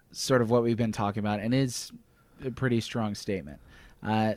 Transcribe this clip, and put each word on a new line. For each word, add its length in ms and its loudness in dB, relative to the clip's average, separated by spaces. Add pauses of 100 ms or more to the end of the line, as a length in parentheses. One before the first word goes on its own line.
(120)
sort 300 2
of 80 2
what 120 6
we've 140 2
been 160 0
talking 300 -2
about 180 0
and 140 0
is 360 0 (540)
a 80 -4
pretty 300 2
strong 340 -4
statement. 460 -6 (420)
Uh, 340 2